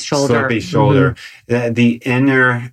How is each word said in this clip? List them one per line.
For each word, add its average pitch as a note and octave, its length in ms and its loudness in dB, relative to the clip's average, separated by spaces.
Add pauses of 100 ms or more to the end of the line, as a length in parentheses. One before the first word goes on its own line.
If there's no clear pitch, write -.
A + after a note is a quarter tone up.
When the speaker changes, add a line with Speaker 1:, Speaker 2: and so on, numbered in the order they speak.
Speaker 1:
shoulder. C#3 280 0 (140)
Speaker 2:
slopey A2+ 140 -2
shoulder. C#2 540 2 (340)
Speaker 1:
Mm-hmm. A#2+ 40 0
Speaker 2:
The, A#2+ 460 0
the - 100 -6
inner, B2+ 640 0